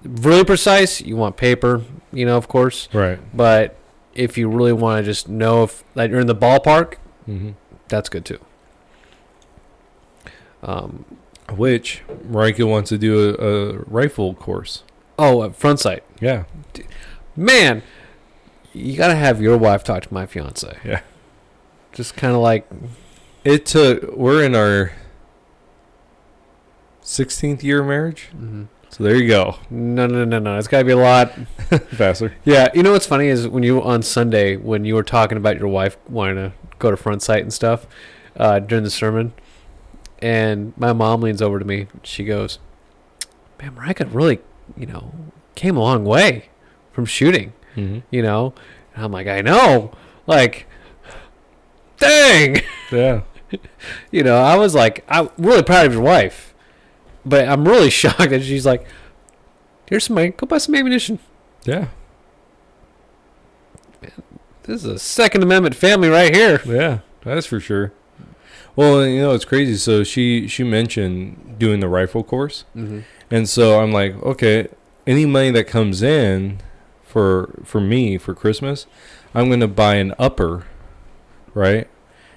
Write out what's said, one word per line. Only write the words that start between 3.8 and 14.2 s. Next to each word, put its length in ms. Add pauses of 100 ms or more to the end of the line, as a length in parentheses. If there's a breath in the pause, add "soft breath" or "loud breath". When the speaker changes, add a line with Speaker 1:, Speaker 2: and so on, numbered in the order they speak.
Speaker 1:
if 240
you 120
really 240
wanna 300
just 240
know 360
if, 200 (120)
like, 160
you're 80
in 80
the 80
ballpark, 600 (320)
Speaker 2:
Mm-hmm. 240 (360)
Speaker 1:
that's 220
good 160
too. 140 (2250 soft breath)
Um, 420 (500)
Speaker 2:
Which, 480 (200)
Riker 420
wants 240
to 80
do 380
a, 100
a 320 (100)
rifle 480